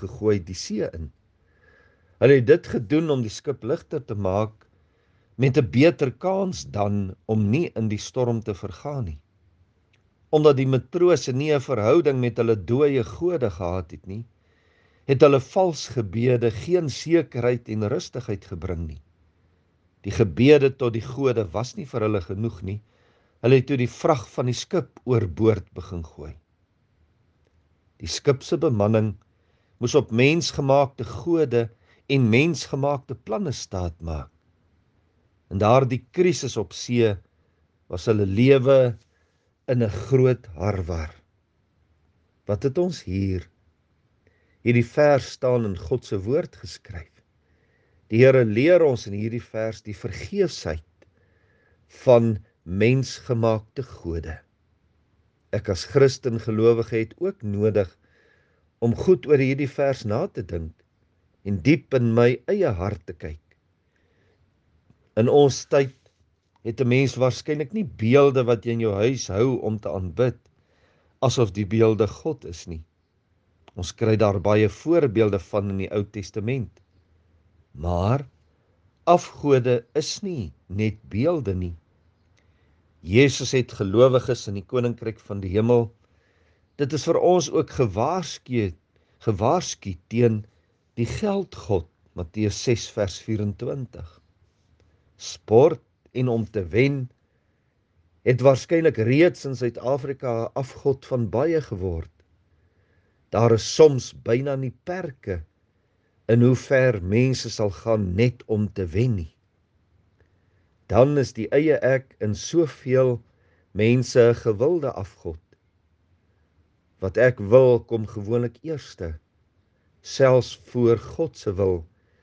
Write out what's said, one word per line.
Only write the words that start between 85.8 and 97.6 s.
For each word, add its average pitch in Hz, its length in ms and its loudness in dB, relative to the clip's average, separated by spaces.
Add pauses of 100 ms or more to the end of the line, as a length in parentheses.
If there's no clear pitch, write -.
Dit 143 160 -4
is 139 160 -6
vir - 80 2
ons 175 320 2
ook - 240 -2
gewaarsku, 123 960 -4 (560)
gewaarsku 107 720 -2 (120)
teen 110 360 0 (500)
die 117 140 -2
geldgod, 98 800 -4 (260)
Matteus 98 480 -6
ses 120 300 -2
vers 101 320 -4
vierentwintig. 107 840 -8 (1080)
Sport 131 680 2 (300)
en 127 160 -4
om 117 160 -2
te 101 180 -6
wen 127 440 0 (1160)